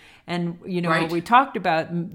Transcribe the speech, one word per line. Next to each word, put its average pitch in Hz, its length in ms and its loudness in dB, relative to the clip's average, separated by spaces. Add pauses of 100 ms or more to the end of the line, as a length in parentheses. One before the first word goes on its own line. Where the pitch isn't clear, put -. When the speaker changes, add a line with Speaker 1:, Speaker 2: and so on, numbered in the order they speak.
(260)
Speaker 1:
And, 175 400 -4
you 180 160 -4
know, 170 80 0
Speaker 2:
Right. 160 180 2
Speaker 1:
we 170 120 -2
talked 247 360 4
about 165 300 0
m-, 170 280 -4